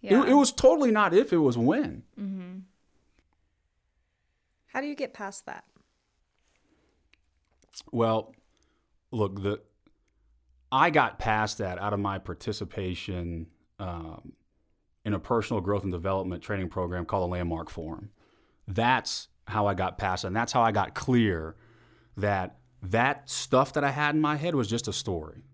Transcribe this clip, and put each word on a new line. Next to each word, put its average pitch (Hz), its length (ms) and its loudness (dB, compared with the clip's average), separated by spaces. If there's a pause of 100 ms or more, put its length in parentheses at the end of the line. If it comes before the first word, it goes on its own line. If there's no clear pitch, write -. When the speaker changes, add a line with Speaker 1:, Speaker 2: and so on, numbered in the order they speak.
Speaker 1:
It, - 100 0
Speaker 2:
Yeah. 247 140 8
Speaker 1:
it 254 80 6
was 285 180 8
totally 285 380 6
not 208 240 4
if, 240 200 6
it 175 40 4
was 135 200 4
when. 151 460 0 (160)
Speaker 2:
Mm-hmm. 190 400 -10 (2000)
Speaker 3:
How 262 140 -6
do 285 60 -6
you 294 80 -8
get - 180 -8
past 202 320 -12
that? - 200 -14 (2250)
Speaker 1:
Well, 113 420 0 (840)
look, 98 260 -2
the, 101 200 -2 (1080)
I 143 180 4
got 143 300 2
past 107 400 0
that 90 200 -4
out 104 140 -2
of 101 60 0
my 98 200 -2
participation, 90 1300 -8 (320)
um, 85 540 -12 (720)
in 104 80 -2
a 95 60 -2
personal 113 420 -2
growth 95 220 -2
and 95 80 -4
development 92 500 -4
training 95 280 -6
program 87 360 -4
called 95 180 -2
the 90 80 -2
Landmark 85 380 -4
Forum. 80 400 -12 (580)
That's 117 600 0 (200)
how 107 200 0
I 98 80 2
got 92 240 -4
past 92 240 -2
it, - 40 -6
and 92 80 -4
that's 113 160 -2
how 127 120 2
I 113 80 4
got 101 240 -2
clear 98 600 0 (640)
that 98 400 -2 (240)
that 117 480 0
stuff - 440 0
that 147 100 0
I 139 80 2
had 147 240 0
in 156 60 4
my 151 140 0
head 160 200 -4
was 120 120 2
just 117 200 -2
a - 60 -6
story. 80 500 -6 (100)